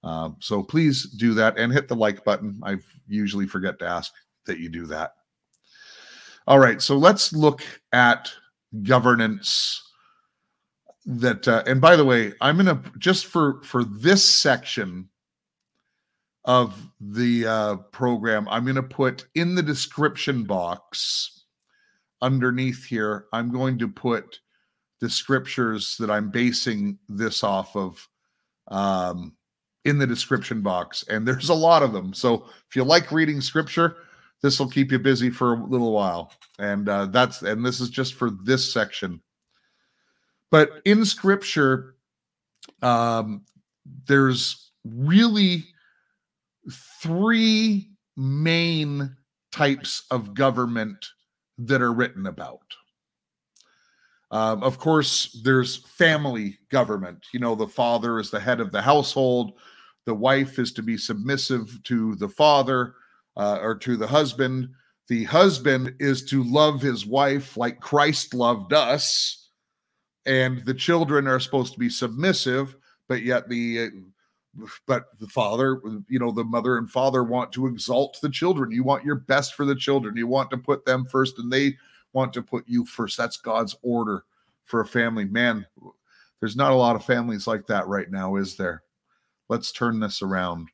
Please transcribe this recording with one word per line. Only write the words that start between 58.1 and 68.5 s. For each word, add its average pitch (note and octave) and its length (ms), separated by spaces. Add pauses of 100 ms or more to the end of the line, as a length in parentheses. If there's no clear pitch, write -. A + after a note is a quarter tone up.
is G2+ 100
the G#2 100
head A#2 200
of G#2 120
the G2+ 100
household. B2+ 720 (520)
The A#2 80
wife C3 460
is A#2+ 140
to A2+ 100
be A2 140
submissive A#2 840
to A2 320
the G2+ 120
father, C3 680 (400)
uh, G#2 260
or A2 140
to A#2+ 220
the G#2+ 100
husband. C3 640 (380)
The A#2 180
husband C3 720
is C#3 260
to C3+ 180
love C#3+ 380
his A#2+ 240
wife C#3 520
like A#2+ 220
Christ D3 540
loved A#2 400